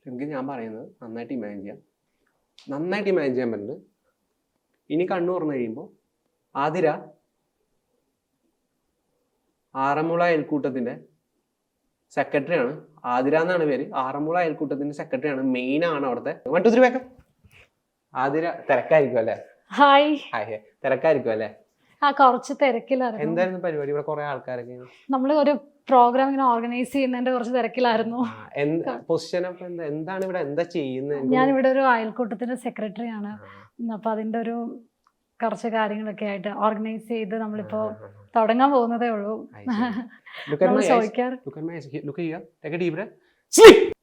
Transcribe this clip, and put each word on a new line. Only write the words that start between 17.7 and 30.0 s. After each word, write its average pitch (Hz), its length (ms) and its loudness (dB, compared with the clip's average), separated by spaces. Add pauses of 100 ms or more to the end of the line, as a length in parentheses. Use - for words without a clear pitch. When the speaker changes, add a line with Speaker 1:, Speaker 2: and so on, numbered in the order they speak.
Speaker 1:
ആതിര 147 360 0
തിരക്കായിരിക്കും 135 680 2
അല്ലേ? 110 180 0 (360)
Speaker 2:
ഹായ്. 285 420 6
Speaker 1:
ഹായ്, 117 300 -6
ഹായ്. 110 160 -10 (240)
തിരക്കായിരിക്കും 131 460 2
അല്ലേ? 110 240 -4 (480)
Speaker 2:
ആ, 285 80 4
കുറച്ച് 269 520 4
തിരക്കിലായിരുന്നു. 247 640 0
Speaker 1:
എന്തായിരുന്നു 180 360 -2
പരിപാടി? 151 300 -4
ഇവിടെ 147 120 -2
കുറെ 147 220 -6
ആൾക്കാരൊക്കെ. 123 560 -10 (300)
Speaker 2:
നമ്മള് 269 220 0
ഒരു 294 180 4 (380)
പ്രോഗ്രാം 254 380 6
ഇങ്ങനെ 269 180 -2
ഓർഗനൈസ് 240 480 -2
ചെയ്യുന്നതിന്റെ 254 400 -2
കുറച്ച് 240 220 -4
തിരക്കിലായിരുന്നു. 233 720 0
Speaker 1:
ആ, - 300 -14
എന്ത് 147 280 0
Speaker 2:
ക- 247 140 -6
Speaker 1:
പൊസിഷൻ 175 480 -4
അപ്പൊ 180 200 -12
എന്താ? 170 180 -10
എന്താണ് 160 400 -6